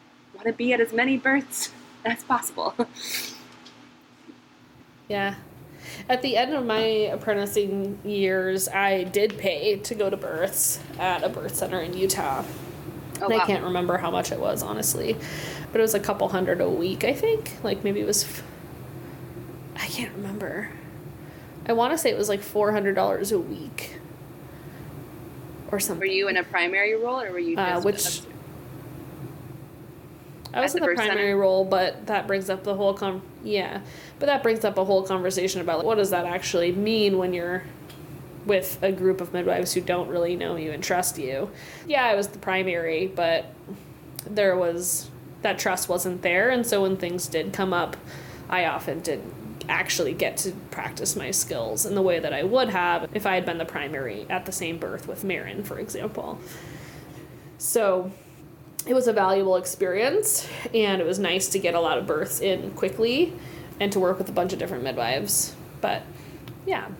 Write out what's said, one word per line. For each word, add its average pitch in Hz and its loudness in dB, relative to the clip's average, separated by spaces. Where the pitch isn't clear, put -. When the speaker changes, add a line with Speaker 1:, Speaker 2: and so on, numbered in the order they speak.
Speaker 1:
wanna - 0
be 240 2
at 240 6
as 226 2
many 254 4
births 269 2
<laughs> - -10
as 233 -2
possible. - 0
<laughs> 233 0
Speaker 2:
Yeah. 196 0
At 254 2
the 254 2
end 254 4
of 269 0
my 220 4
apprenticing 202 2
years, 190 2
I 196 4
did 202 2
pay 196 2
to 208 -6
go 208 2
to 190 0
births - 0
at 180 2
a - 2
birth - -6
center 185 -2
in 175 -4
Utah. 175 0
Speaker 1:
Oh, - -2
Speaker 2:
And 269 4
I 226 6
Speaker 1:
wow. 180 4
Speaker 2:
can't 190 2
remember 180 2
how 175 -2
much 180 0
it - -2
was, - 0
honestly. - -2
But 233 4
it 226 6
was 220 4
a 202 2
couple 202 0
hundred 180 2
a 180 2
week, 180 0
I 233 4
think. 440 0
Like, 202 -2
maybe 202 0
it 214 -2
was - 2
f-, - -10
I 175 -6
can't 202 -6
remember. 196 -6
I 233 4
wanna 247 4
say 269 4
it - 4
was, 208 2
like, 202 2
four 208 4
hundred 196 4
dollars 196 2
a 208 6
week - -6
or 202 0
something. 190 -2
Speaker 1:
Were 190 0
you 196 2
in 185 2
a 180 2
primary 190 2
role, 240 0
or 214 -6
were 180 -4
you 170 0
Speaker 2:
Uh, 180 2
Speaker 1:
just 175 2
Speaker 2:
which - 0
Speaker 1:
a - -14
Speaker 2:
I - 2
was 285 2
Speaker 1:
At 359 2
Speaker 2:
in 339 -2
Speaker 1:
the - 4
Speaker 2:
the 175 4
Speaker 1:
birth 180 2
center? 214 4
Speaker 2:
primary 202 4
role, 190 6
but 190 2
that 208 0
brings 196 0
up 190 -2
the 202 0
whole 196 4
con-, 190 -2
yeah. 202 0
But 285 0
that 277 6
brings 226 4
up 202 2
a 190 4
whole 190 6
conversation 185 0
about, 170 2
like, - 0
what 220 4
does 196 4
that 180 2
actually 175 2
mean 202 4
when 180 2
you're 175 -2
with 190 2
a 190 4
group 185 4
of 175 -4
midwives 180 2
who 180 2
don't 180 0
really 170 2
know 170 -2
you 156 -4
and 147 -6
trust 180 0
you? 139 -2
Yeah, 277 4
I 226 6
was 196 2
the - -14
primary, 180 0
but 165 2
there 202 4
was, 175 0
that 202 2
trust 185 0
wasn't 180 0
there, 185 4
and 247 4
so 208 4
when 190 4
things 175 -2
did 165 0
come 190 0
up, 170 0
I 180 2
often 151 -2
didn't - -4
actually 160 0
get 131 0
to 190 -2
practice - -4
my 135 -4
skills 117 -2
in 202 -2
the 202 2
way 180 4
that 156 -2
I 143 -2
would 226 4
have 175 2
if 208 -2
I 190 4
had 180 2
been 170 -2
the 165 -4
primary 135 -6
at 185 -4
the 190 -8
same 170 -4
birth - -6
with - -8
Marin, 175 -4
for - -8
example. - -6
So 185 2
it 247 4
was 254 4
a 226 6
valuable 196 4
experience, 208 0
and 202 4
it 165 0
was 185 2
nice 185 2
to 202 2
get 170 2
a 170 4
lot 156 4
of 127 -2
births 156 0
in 185 0
quickly 240 2
and 202 2
to 202 2
work 185 4
with 190 -4
a - -8
bunch 180 2
of - -2
different 175 -4
midwives. 131 0
But, - 0
yeah. 359 -2